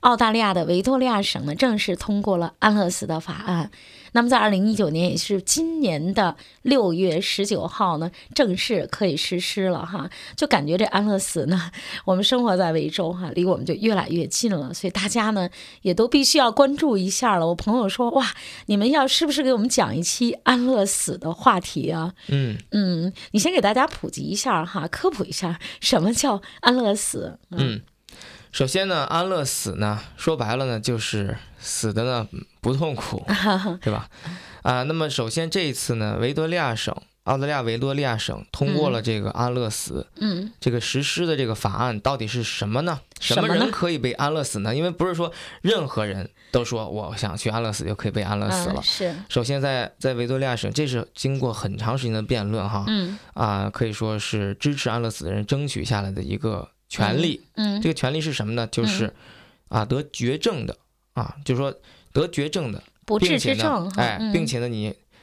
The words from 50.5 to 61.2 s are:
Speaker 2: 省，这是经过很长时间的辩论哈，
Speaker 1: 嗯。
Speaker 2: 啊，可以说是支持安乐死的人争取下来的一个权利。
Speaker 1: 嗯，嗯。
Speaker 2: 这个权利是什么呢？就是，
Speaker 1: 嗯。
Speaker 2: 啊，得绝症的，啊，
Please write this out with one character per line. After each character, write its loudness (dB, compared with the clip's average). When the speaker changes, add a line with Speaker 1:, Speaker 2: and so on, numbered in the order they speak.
Speaker 2:
省， -4
这 0
是 -2
经 -2
过 0
很 -6
长 -2
时 -4
间 0
的 -2
辩 -2
论 -2
哈， -2
Speaker 1:
嗯。 -2
Speaker 2:
啊， 0
可 -2
以 -4
说 -2
是 -2
支 0
持 -2
安 0
乐 -2
死 -8
的 -4
人 -2
争 -2
取 -4
下 0
来 -4
的 -6
一 -4
个 -4
权 0
利。 -2
Speaker 1:
嗯， -2
嗯。 -4
Speaker 2:
这 2
个 0
权 -2
利 -2
是 -4
什 -4
么 -4
呢？ -2
就 0
是， 0
Speaker 1:
嗯。 -6
Speaker 2:
啊， 0
得 0
绝 0
症 -2
的， -8
啊， -6